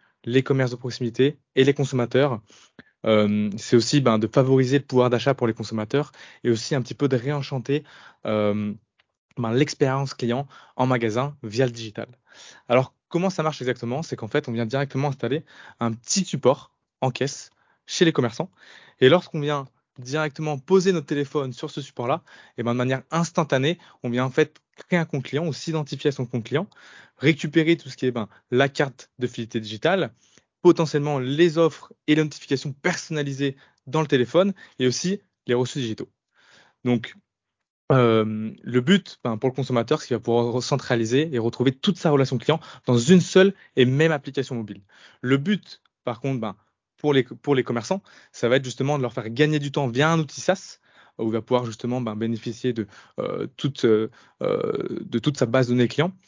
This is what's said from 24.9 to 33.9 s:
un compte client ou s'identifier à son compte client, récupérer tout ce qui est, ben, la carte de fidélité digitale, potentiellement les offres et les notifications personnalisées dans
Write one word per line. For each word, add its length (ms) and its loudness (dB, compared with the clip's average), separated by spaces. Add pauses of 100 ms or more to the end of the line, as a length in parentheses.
un 60 0
compte 200 -4
client 220 -4
ou 60 -4
s'identifier 560 -4
à 40 2
son 140 -6
compte 180 -6
client, 220 -2 (520)
récupérer 580 2
tout 120 -16
ce 80 -14
qui 100 -4
est, 40 2
ben, 180 -6 (220)
la 180 4
carte 500 -4
de 80 -2
fidélité 340 -8
digitale, 520 -2 (500)
potentiellement 560 4
les 400 2
offres 340 0 (140)
et 80 4
les 100 4
notifications 480 -6
personnalisées 840 -4 (300)
dans 140 0